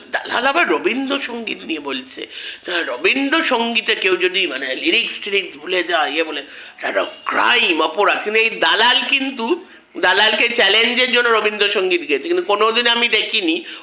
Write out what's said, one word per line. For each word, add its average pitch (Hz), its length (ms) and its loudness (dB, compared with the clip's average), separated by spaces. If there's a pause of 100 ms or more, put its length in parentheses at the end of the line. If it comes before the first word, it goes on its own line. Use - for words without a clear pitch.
(120)
দালাল - 340 -4
আবার 311 240 2
রবীন্দ্রসঙ্গীত 254 960 -4
নিয়ে 156 160 -6
বলছে। 135 480 -10 (380)
তা - 160 -2
রবীন্দ্রসঙ্গীতে 233 1120 0
কেউ 190 220 2
যদি, 180 300 0
মানে, 131 280 -4
লিরিক্স 170 440 0
টিরিক্স 185 380 -4
ভুলে 180 260 -2
যায়, 160 280 0
ইয়ে 160 120 0
বলে, 151 200 -6 (380)
সেটা 95 240 -2 (200)
ক্রাইম, 208 560 2
অপরাধ। 165 420 2
কিন্তু 214 180 2
এই 226 80 2
দালাল 202 580 2
কিন্তু, 269 580 -2 (320)
দালালকে 208 520 4
চ্যালেঞ্জের 233 640 2
জন্য 240 160 4
রবীন্দ্রসঙ্গীত 202 800 2
গেয়েছে, 143 200 0
কিন্তু 175 160 0
কোনোদিন 220 440 2
আমি 240 200 2
দেখিনি 196 560 0 (200)